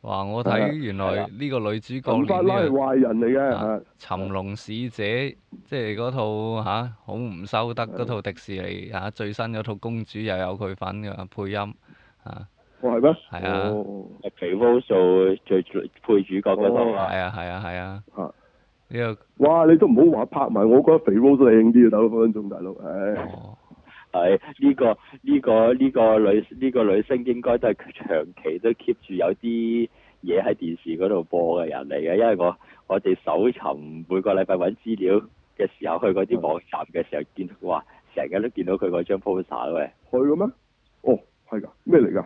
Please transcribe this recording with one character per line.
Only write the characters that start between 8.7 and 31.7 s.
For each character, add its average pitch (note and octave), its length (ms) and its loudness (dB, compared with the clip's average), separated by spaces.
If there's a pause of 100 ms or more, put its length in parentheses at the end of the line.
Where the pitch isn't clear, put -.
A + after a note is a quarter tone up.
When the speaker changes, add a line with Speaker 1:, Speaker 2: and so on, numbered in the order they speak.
Speaker 2:
係。 G#2+ 40 -14
Speaker 1:
吓， G2 180 -8
最 G#2 220 -10
新 A#2 140 -8
嗰 A2+ 160 -8
套 G#2+ 120 -8
公 A2+ 300 -8
主 G#2 160 -12
又 G#2 160 -4
有 F#2 80 -2 (120)
佢 G2 200 -8
份 G2 260 -10
㗎， G2+ 320 -10
配 G2 160 -8
音， G2+ 240 -6 (500)
啊。 - 220 -14 (340)
Speaker 2:
哦， B2 120 -2
係 A#2 80 0
咩？ D#3 160 4 (140)
Speaker 1:
係 F2+ 160 -8
啊。 F#2 240 -2
Speaker 2:
哦。 G2 360 -8 (300)
Speaker 3:
肥 F2+ 180 -4
Rose A#2+ 280 4
做 F#2 520 4 (100)
最， F#2 180 0
最 - 200 -6 (200)
配 G#2 200 4
主 F#2+ 180 -4
角 G2 160 0
嗰 G#2+ 120 2
套 A#2+ 280 2
啊。 G2 100 -2
Speaker 2:
哦。 - 40 -4
Speaker 1:
係 F#2 80 -2
啊， F#2 180 -4
係 F2 140 -8
啊， F#2 160 -8
係 F2 120 -8
啊。 F#2+ 240 -10 (120)
Speaker 2:
啊。 - 180 -8 (580)
Speaker 1:
呢 A#2 80 -8 (380)
個 C3+ 120 4
Speaker 2:
哇！ E3 180 6
你 D#3+ 100 10
都 F#3 120 6
唔 C#3+ 240 8
好 A#2+ 80 0
話 A#2+ 60 0
拍 C#3 220 -4
埋， G#2+ 180 2
我 A#2+ 140 8
覺 D#3+ 120 6
得 D#3+ 80 8
肥 G#2+ 140 0
Rose C3+ 220 6 (140)
靚 A2 220 6
啲 A#2+ 160 8
啊， - 20 6
大 G#2 80 0
佬， A2+ 100 4
分 A2+ 240 2
分 G#2+ 120 -6
鐘， G2+ 40 -10
大 F2+ 120 -10
佬， F#2 120 -10 (120)
唉。 F#2+ 400 -6
Speaker 1:
哦。 F2+ 340 -16 (520)
Speaker 3:
係， F#2 300 2 (200)
呢 C#3 140 4
個， C3 120 0 (340)
呢 D3 200 0
個， A#2 340 4
呢 C3 160 2
個 A2+ 280 4
女， G#2+ 280 2 (120)
呢 C3 120 0
個 B2 140 2
女 G2+ 180 2
星 B2 240 -2
應 A#2+ 160 -2
該 A#2+ 160 0
都 B2 100 0
係 G2+ 60 0 (340)
長 D#2 160 0 (180)
期 D#2+ 160 -6
都 A2+ 120 0
keep - 260 -4 (100)
住 G2 80 -12
有 E2+ 200 0
啲 A#2 540 -4 (360)
嘢 F2+ 180 0
喺 G2+ 120 -2
電 E2+ 280 -8
視 E2 160 -8
嗰 F#2 120 0
度 F#2 140 0
播 E2+ 380 0
嘅 D#2+ 60 -6
人 C#2 220 -10